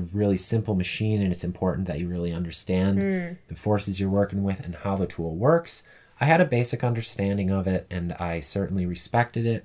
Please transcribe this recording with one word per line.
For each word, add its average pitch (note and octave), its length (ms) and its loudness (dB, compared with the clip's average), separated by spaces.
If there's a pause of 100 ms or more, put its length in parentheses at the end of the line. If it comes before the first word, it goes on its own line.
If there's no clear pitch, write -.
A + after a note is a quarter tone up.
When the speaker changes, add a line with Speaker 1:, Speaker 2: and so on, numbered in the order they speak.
(140)
Speaker 1:
really G2+ 240 4
simple G#2+ 380 0
machine, G#2+ 460 0
and F#2+ 100 2
it's F2 120 -4
important F2+ 440 -2
that F2+ 120 -4
you F2+ 100 -2
really F2 240 -2
understand F#2 680 0
Speaker 2:
Mm. E3+ 380 -2 (100)
Speaker 1:
the E2+ 80 -10
forces - 440 -2
you're G2 100 0
working G2 340 2
with G2 180 -2
and E2+ 140 -8
how G2 200 -2
the F#2+ 120 0
tool E2 280 -6
works. D3+ 480 2 (380)
I C3 40 4
had D#3+ 160 6
a E3+ 40 6
basic B2 380 0
understanding G2+ 640 0
of F#2+ 180 2
it, F#2 220 0
and E2+ 240 -4
I E2+ 280 -4
certainly F#2+ 440 -2
respected A#2 600 0
it, A2+ 200 0